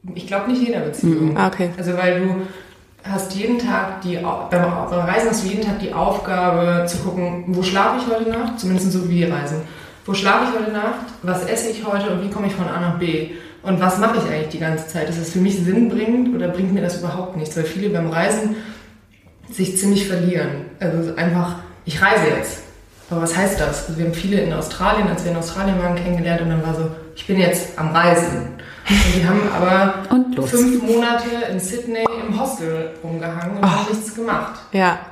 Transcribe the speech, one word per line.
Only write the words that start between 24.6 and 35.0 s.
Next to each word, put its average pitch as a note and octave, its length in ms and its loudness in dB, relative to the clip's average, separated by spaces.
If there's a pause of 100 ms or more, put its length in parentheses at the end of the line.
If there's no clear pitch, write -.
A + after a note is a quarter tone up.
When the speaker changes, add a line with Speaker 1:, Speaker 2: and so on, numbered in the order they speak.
Speaker 1:
als E3 160 -2
wir F3 80 0
in E3+ 40 0
Australien F#3+ 420 0
waren, F3 180 2
kennengelernt E3+ 460 0
und E3+ 80 0
dann D#3+ 140 0
war D#3+ 100 0
so, D#3+ 120 -2 (300)
"Ich - 100 -14
bin F#3 120 2
jetzt - 400 2
am D#3 160 -2
Reisen." - 680 2 (280)
Und G3 260 6
die F3 120 4
haben G3+ 140 4 (140)
aber F#3 400 4 (160)
Speaker 2:
Und B3+ 260 4
los. - 140 -2
Speaker 1:
fünf A#3+ 320 4
Monate A#3 440 2 (260)
in F#3 80 -2
Sydney A3+ 440 -4 (220)
im G#3 140 -2
Hostel D#3+ 500 -4 (140)
rumgehangen E3+ 540 -6
und G3 60 2
Speaker 3:
Oh. F#3+ 40 6
Speaker 1:
haben G3+ 220 2
nichts G#3+ 240 -4
gemacht. A3 460 -4 (120)
Speaker 3:
Ja. F#3 260 2 (140)